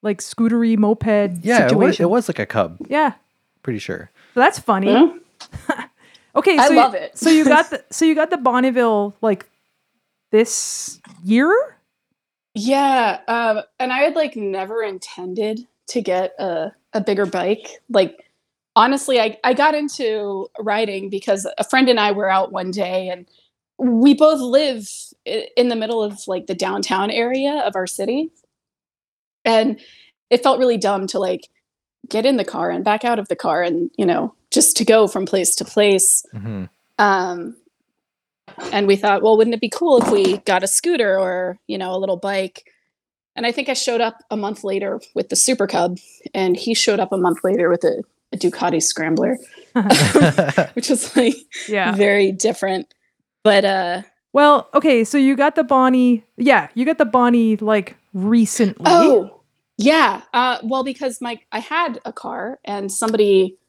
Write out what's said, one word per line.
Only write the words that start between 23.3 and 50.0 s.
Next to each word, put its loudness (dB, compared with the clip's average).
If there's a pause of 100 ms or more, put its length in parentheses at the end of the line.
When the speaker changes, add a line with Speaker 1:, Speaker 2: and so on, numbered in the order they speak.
Speaker 3:
we 4
both 4
live 0 (400)
i-, -8
in 2
the -4
middle -4
of, -8
like, -6
the -6
downtown -4
area -2
of -4
our -4
city. -6 (1160)
And 2 (500)
it 2
felt 2
really 2
dumb -2
to, -6
like, -4 (600)
get -2
in 4
the -2
car -4
and -4
back 0
out 0
of -8
the -4
car -2
and, -2
you 0
know, -2 (180)
just 2
to -2
go 6
from -4
place -2
to -8
place. 0
Speaker 2:
Mm-hmm. -10 (340)
Speaker 3:
Um, -2 (1160)
and 0
we 4
thought, 0
"Well, 4
wouldn't 4
it -6
be -4
cool 2
if -2
we 2
got -2
a -6
scooter 0
or, -4
you -8
know, -8
a -4
little -4
bike?" -6 (720)
And -6
I 0
think -6
I -2
showed -2
up -4
a -4
month -8
later -4 (140)
with -4
the -4
Super 0
Cub, -2 (360)
and 0
he -4
showed 0
up -4
a -4
month 0
later 0
with 0
a, 0 (320)
a -8
Ducati -2
Scrambler, -2 (140)
<laughs> -20
Speaker 2:
<laughs> 2